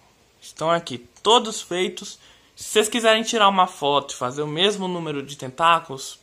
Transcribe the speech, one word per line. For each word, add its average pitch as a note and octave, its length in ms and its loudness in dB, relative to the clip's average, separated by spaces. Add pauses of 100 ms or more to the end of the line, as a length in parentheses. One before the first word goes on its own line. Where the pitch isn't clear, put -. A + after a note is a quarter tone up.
(400)
Estão - 300 -4
aqui D3+ 280 0 (240)
todos A3 380 4
feitos. - 580 -6 (380)
Se - 80 -16
vocês G#3+ 240 0
quiserem A3+ 340 2
tirar A3 260 4
uma F#3+ 180 4
foto C#3+ 480 -2
e - 20 -16
fazer C3 260 -6
o D3+ 40 -4
mesmo F#3 420 -2
número D#3 340 -6
de C#3 140 -14
tentáculos, D3+ 880 -2